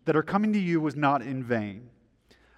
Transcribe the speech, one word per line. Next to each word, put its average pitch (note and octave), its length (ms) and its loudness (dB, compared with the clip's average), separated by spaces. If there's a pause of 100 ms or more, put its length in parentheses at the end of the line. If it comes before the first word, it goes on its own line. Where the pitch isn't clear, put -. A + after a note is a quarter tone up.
that D3+ 100 2
our D#3 80 4
coming G#3 300 0
to G#3 60 2
you E3+ 220 2
was D3+ 140 -2
not C#3+ 260 2
in C3 220 -6
vain. A2+ 460 -4 (680)